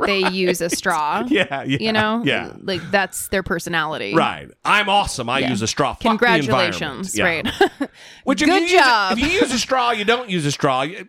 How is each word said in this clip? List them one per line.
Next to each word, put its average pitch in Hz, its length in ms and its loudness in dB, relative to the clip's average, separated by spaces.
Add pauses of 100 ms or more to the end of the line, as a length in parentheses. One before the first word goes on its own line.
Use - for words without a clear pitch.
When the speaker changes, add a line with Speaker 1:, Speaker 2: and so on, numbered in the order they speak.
Speaker 1:
they 196 180 0
Speaker 2:
Right. 185 100 0
Speaker 1:
use 180 280 0
a 175 100 -2
straw. 170 560 -2
Speaker 2:
Yeah, 160 360 0
yeah, 131 160 -2
Speaker 1:
You 220 120 -2
know? 214 340 0
Speaker 2:
yeah. 98 360 -2
Speaker 1:
Like, 180 280 -6
that's 196 380 -2
their 190 160 -2
personality. 156 720 -4
Speaker 2:
Right. 95 320 0 (180)
"I'm 202 240 2
awesome. 190 400 0
I 131 100 0
Speaker 1:
Yeah. 135 100 -2
Speaker 2:
use 117 120 -2
a 110 60 0
straw. 131 260 0
Fuck - 60 -14
the - 100 0
Speaker 1:
Congratulations. 147 1040 0
Speaker 2:
environment." 175 460 0
Yeah. 381 80 6 (140)
Speaker 1:
Right. 269 100 -4 (160)
<laughs> - 160 -20
Speaker 2:
Which, 214 180 0
if 302 60 4
Speaker 1:
Good 349 160 6
Speaker 2:
you 349 140 2
use, 320 80 8
Speaker 1:
job. 240 320 4
Speaker 2:
if - 20 -2
you 330 200 2
use 269 140 2
a 240 60 0
straw, 247 320 0
you 208 140 -4
don't 240 240 0
use 175 160 -2
a 143 60 0
straw, 135 280 0
y-, 175 300 -6